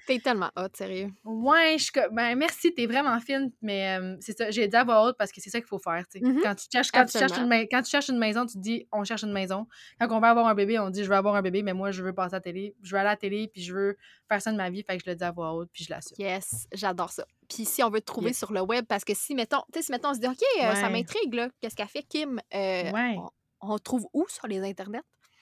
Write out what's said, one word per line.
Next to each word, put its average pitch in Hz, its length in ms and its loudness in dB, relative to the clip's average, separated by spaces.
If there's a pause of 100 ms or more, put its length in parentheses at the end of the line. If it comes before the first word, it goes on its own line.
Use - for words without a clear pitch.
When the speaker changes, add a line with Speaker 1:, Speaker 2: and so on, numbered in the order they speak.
Speaker 1:
tu 269 60 2
es 247 60 0
tellement 214 360 0
hot, 185 200 -4
sérieux. 190 340 -6 (160)
Speaker 2:
Ouais, 285 520 4
je - 80 0
suis - 60 -4
co-, 220 220 2
ben, 233 220 0
merci, 339 380 2
tu 240 100 -2
es - 20 2
vraiment 240 340 2
fine, 269 320 -2 (100)
mais, 202 180 -2
hem, 185 420 -2
c'est - 160 -8
ça, 220 140 -2
j'ai 214 160 2
dit 202 100 2
à 247 80 8
voix 220 180 8
haute 247 140 2
parce 202 140 -2
que - 100 -18
c'est - 80 -14
ça 233 100 -2
qu'il 233 80 -6
faut 196 120 -6
faire, 175 300 -4
tu 196 100 -16
sais. 240 60 0
Speaker 1:
Mmh 254 120 4
mh. - 60 2
Speaker 2:
Quand 202 120 2
tu - 160 -12
cherches, 254 200 2
quand 247 140 8
tu 240 120 -2
cherches 226 140 4
Speaker 1:
Absolument. 254 120 0
Speaker 2:
une 240 60 2
mai-, 226 200 4
quand 247 120 2
tu 240 80 -4
cherches 285 200 0
une 247 100 0
maison, 226 260 2
tu 233 80 -8
te 196 60 -12
dis : « 226 340 -4
On 208 100 -2
cherche 214 200 -6
une 208 100 -4
maison ». 196 340 -4 (320)
Quand 233 160 0
on 220 40 2
va 226 100 8
avoir 233 180 8
un 220 80 6
bébé, 202 240 2
on 196 120 0
dit : « 202 120 -2
Je 190 60 -2
veux 196 60 4
avoir 202 200 4
un 202 60 2
bébé », 190 220 0
mais 190 100 -2
moi, 190 180 -2
je 185 120 -6
veux 185 100 -4
passer 185 220 -2
à - 20 -2
la 185 40 -8
télé, 185 420 -8
je 180 80 -14
veux 196 80 2
aller 196 100 4
à - 40 4
la 208 40 -4
télé, 208 340 -4
puis 185 120 -14
je 180 100 -10
veux 196 240 0 (320)
faire 202 120 0
ça 220 100 -2
de 220 60 -2
ma 185 120 -2
vie, 196 140 -6
fait 185 140 -4
que 170 80 -10
je 185 40 -6
le 180 80 -4
dis 175 60 -6
à 175 80 -2
voix 165 220 -6
haute, 170 200 -6
puis 165 100 -14
je 160 60 -12
l'assume. - 300 -12
Speaker 1:
Yes, 190 520 -6
j'adore 185 400 -4
ça. - 140 -8 (240)
Puis 226 160 -8
si - 180 0
on 233 60 4
veut 220 100 0
te - 60 -6
trouver 214 240 -2
Speaker 2:
Yes. 247 80 -2
Speaker 1:
sur 214 160 -8
le 185 80 0
web, 226 260 0
parce 202 160 -2
que 208 120 -2
si, - 200 -6
mettons, 262 280 -2 (100)
tu 330 60 -4
sais, 330 80 -4
si, - 40 -8
mettons, 294 200 -2
on - 20 0
se 240 60 -4
dit : « 240 80 0
OK, 254 140 -4 (220)
heu, 214 120 4
ça 202 80 2
Speaker 2:
Ouais. 220 80 2
Speaker 1:
m'intrigue, 349 420 -2
là, 240 160 -2 (100)
qu'est-ce 226 160 -10
qu'elle 208 120 -6
fait, 294 160 -10
Kim ? » 285 360 -4 (140)
Heu, 185 400 -2
Speaker 2:
Ouais. 226 240 0
Speaker 1:
on, 170 120 -10 (440)
on 214 40 0
trouve 233 360 -4
où 320 140 0
sur - 200 -12
les 196 160 -4
internets ? 196 380 -8 (400)